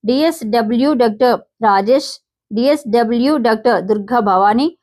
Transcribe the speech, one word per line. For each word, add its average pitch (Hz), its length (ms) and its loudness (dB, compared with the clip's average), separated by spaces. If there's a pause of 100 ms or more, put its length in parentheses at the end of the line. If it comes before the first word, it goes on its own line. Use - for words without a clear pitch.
డిఎస్డబ్ల్యూ 240 880 -2
డాక్టర్ 233 680 -2
రాజేష్, 214 640 0 (260)
డిఎస్డబ్ల్యూ 240 840 0
డాక్టర్ 220 460 0
దుర్గా 208 360 -2
భవానీ 208 640 0